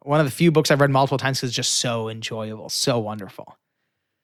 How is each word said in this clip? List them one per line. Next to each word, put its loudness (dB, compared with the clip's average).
one 2
of 4
the -2
few 4
books 4
I've 4
read 4
multiple 2
times -2
'cause -4
it's -6
just -2
so -4
enjoyable, -10
so 0
wonderful. -10